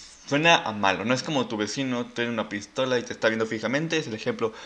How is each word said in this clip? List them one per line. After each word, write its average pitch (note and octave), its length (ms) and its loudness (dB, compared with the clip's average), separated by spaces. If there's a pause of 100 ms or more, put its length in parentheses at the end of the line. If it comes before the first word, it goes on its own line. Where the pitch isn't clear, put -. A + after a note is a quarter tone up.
(280)
suena D#3+ 280 6
a - 160 0
malo. G2 340 2
No A#2+ 80 2
es B2+ 80 0
como C3+ 260 0
tu A2+ 80 -4
vecino A#2+ 520 -2
tiene A#2+ 240 -2
una A2 180 -2
pistola B2+ 480 -2
y A#2 60 0
te A2 100 -10
está A#2 140 0
viendo A2+ 180 2
fijamente. B2+ 520 -2
Es D3+ 100 -2
el A2 80 -6
ejemplo A2 380 -2 (120)